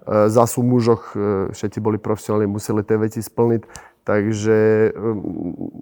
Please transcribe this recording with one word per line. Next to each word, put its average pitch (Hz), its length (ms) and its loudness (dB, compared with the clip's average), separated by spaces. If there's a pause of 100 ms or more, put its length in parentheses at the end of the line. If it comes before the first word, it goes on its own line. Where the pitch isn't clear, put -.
E, 107 240 2
zas 117 320 2
u 120 60 2
mužoch, 117 500 2
e, 101 400 -2
všetci 107 240 -6
boli 107 160 0
profesionáli, 107 480 -2
museli 104 400 -2
tie 110 160 0
veci 110 240 -4
splniť. 117 380 0 (420)
Takže, 107 540 2 (320)
e, - 100 -10 (800)